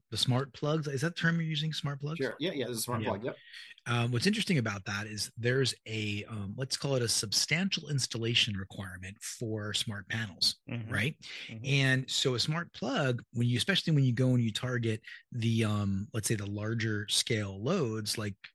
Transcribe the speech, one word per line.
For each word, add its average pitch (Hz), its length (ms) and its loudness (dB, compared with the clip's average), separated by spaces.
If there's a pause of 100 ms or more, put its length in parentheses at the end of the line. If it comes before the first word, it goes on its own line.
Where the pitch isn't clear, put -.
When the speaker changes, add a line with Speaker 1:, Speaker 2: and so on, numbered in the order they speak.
Speaker 1:
the 110 80 -6
smart 131 360 2
plugs. 151 340 0
Is 135 140 -2
that 170 140 0
the - 60 -6
term 165 140 4
you're 165 140 0
using, 156 220 -2
smart 143 300 -4
plugs? 151 160 -4
Speaker 2:
Sure. 123 220 -2
Yeah, 170 140 -2
yeah, 131 140 -2
the 120 80 -4
smart 113 260 -2
Speaker 3:
Yeah. 107 80 0
Speaker 2:
plug, 104 160 -2
yep. 147 100 -4 (520)
Speaker 1:
Um, 120 240 2
what's 120 140 0
interesting 202 320 2
about 104 280 0
that 104 200 -4
is 107 320 -6
there's 123 380 2 (120)
a, 104 400 -2
um, 104 300 -6
let's 131 180 -4
call 139 200 0
it 120 80 2
a 113 40 0
substantial 165 840 0
installation 120 680 2
requirement 95 640 -10
for 107 540 -6
smart 101 340 -4
panels, 110 460 0 (140)
Speaker 3:
Mm-hmm. 117 220 -6
Speaker 1:
right? 123 240 0 (360)
Speaker 3:
Mm-hmm. 113 140 -10
Speaker 1:
And 135 440 4
so - 240 2
a 117 60 0
smart 165 340 -2
plug, 139 480 0 (120)
when 120 140 2
you, 120 100 2
especially 170 360 2
when 139 100 6
you 127 80 6
go 127 180 4
and 123 140 6
you 110 80 2
target 117 500 0 (300)
the, 113 340 2
um, 104 480 0
let's 107 140 -2
say 120 80 2
the 101 140 -4
larger 107 600 -2
scale 101 540 0
loads, 113 540 0
like, 104 160 -4 (220)